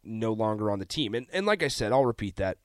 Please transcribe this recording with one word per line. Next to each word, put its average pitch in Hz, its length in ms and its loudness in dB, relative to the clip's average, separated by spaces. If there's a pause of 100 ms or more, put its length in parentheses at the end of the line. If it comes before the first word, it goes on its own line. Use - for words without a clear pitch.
no 110 300 -2
longer 107 380 0
on 101 100 0
the 95 40 -4
team. 110 300 -4
And, 123 180 -4
and 196 140 0
like 208 160 2
I 143 60 0
said, 117 240 -2
I'll 135 140 6
repeat 107 300 -2
that. 95 280 -2